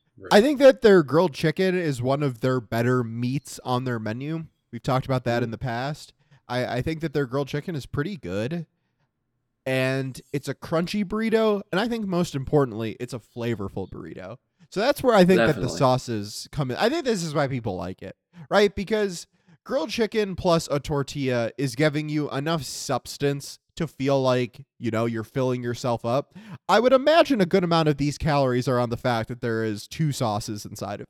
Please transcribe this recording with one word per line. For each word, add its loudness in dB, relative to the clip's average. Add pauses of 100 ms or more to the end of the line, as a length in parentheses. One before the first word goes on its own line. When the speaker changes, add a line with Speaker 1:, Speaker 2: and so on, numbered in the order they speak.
(180)
Speaker 1:
Right. -16
Speaker 2:
I 10
think 2
that 8
their 8
grilled 2
chicken 0
is -2
one 0
of -2
their 2
better 0
meats -6
on -2
their -4
menu. -6 (260)
We've -12
talked 0
about -2
that 0
in -4
Speaker 1:
Mm-hmm. -6
Speaker 2:
the -10
past. -6 (360)
I, -2
I -2
think -4
that -6
their 0
grilled -4
chicken -6
is -8
pretty -6
good. -4 (1000)
And -2 (120)
it's -4
a -4
crunchy -2
burrito. 0 (100)
And 0
I -2
think -4
most 0
importantly, 0
it's -8
a -8
flavorful -6
burrito. -14 (320)
So -6
that's 0
where 4
I 10
think 6
that 6
the 4
Speaker 1:
Definitely. -4
Speaker 2:
sauces 0
come -4
in. -4
I 2
think -2
this -2
is -8
why 0
people -4
like -8
it, -14 (340)
right? 4
Because -4 (360)
grilled -4
chicken -2
plus 2
a 0
tortilla -2
is -2
giving 0
you -2
enough -2
substance -4 (160)
to -4
feel 0
like, 0 (140)
you -2
know, 0
you're -2
filling -2
yourself -4
up. -2 (340)
I 6
would 6
imagine 6
a 6
good 4
amount 4
of 2
these -2
calories 2
are 2
on 0
the -2
fact -2
that -10
there -2
is -4
two -2
sauces -4
inside -10
of -16